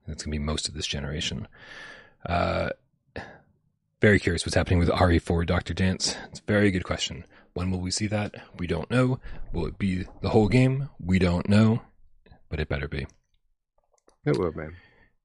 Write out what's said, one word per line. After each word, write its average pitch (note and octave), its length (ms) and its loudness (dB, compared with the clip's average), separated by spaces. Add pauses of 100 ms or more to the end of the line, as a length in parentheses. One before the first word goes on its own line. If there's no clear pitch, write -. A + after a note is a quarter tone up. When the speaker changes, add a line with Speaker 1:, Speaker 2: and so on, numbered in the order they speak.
Speaker 1:
It's D2+ 160 -10
gonna D2+ 80 -6
be D2+ 80 -4
most D2 280 -4
of C#2+ 60 -10
this D2 120 -8
generation. - 640 -6 (760)
Uh, F2 460 0 (1300)
very G#2 180 6
curious E2+ 260 -2
what's F2+ 100 -2
happening F2 240 2
with E2+ 120 2
R - 180 4
E E2 100 4
four, E2+ 260 -2
Doctor F2 280 -2
Dance. F#2 440 -2 (120)
It's - 120 -18
a - 40 -20
very G#2 240 4
good F2+ 140 -2
question. - 400 -6 (300)
When F2+ 180 -2
will F#2 80 -2
we F2+ 120 -4
see G#2+ 160 -4
that? G#2 280 -4 (220)
We F2 100 -6
don't D#2+ 240 -4
know. B2+ 280 2 (340)
Will E2 140 -2
it - 100 -8
be F#2 280 0 (160)
the G2 80 -2
whole G#2+ 200 6
game? C3 400 4 (100)
We F2+ 200 2
don't F2 280 2
know, A2 340 6 (680)
but - 100 -6
it D#2 80 -2
better C#2+ 200 -4
be. C#2 200 -6 (1160)
Speaker 2:
It D3 120 2
will, F2+ 140 0
man. D#2+ 240 -10 (500)